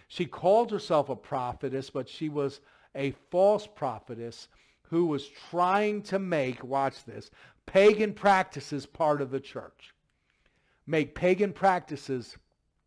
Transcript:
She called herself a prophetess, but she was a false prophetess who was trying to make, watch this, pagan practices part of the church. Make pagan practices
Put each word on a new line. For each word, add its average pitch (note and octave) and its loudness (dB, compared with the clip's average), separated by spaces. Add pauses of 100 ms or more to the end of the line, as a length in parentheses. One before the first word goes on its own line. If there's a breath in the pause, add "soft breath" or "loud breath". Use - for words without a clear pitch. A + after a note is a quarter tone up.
She - -6
called G#3 2
herself D#3+ 0
a B2+ -4
prophetess, C3 -6
but C3 -8
she D#3 -8
was C#3+ -4 (340 soft breath)
a C#3 -4 (160)
false G3+ 4
prophetess A#2 -10 (340 soft breath)
who E3+ 0
was C#3+ -4 (220)
trying G3+ 0
to G3 -4
make, D3+ -2
watch C3+ -4
this, G#2+ -18 (340 soft breath)
pagan G#3 6
practices F#3 0
part D3 0
of B2+ -6
the C3+ -4
church. - -18 (920)
Make D#3 -2
pagan F#3 2
practices D3+ -2 (500)